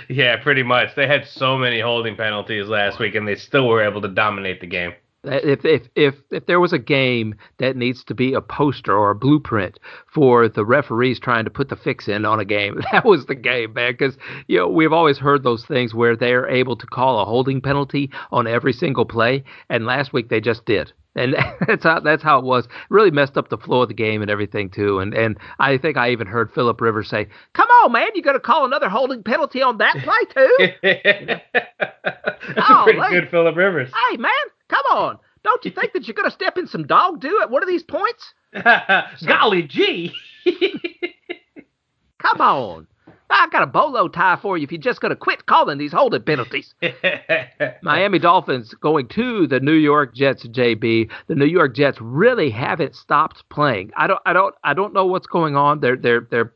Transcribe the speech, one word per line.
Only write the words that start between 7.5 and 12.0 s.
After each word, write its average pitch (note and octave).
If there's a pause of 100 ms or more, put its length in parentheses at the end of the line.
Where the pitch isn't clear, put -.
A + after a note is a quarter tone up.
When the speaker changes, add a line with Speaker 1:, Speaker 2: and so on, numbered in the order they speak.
Speaker 2:
that C3
needs B2
to -
be B2+
a G#2
poster C3
or G#2
a G#2
blueprint A#2 (340)
for A#2+
the G#2+
referees B2
trying A#2
to G#2
put C#3
the G2
fix -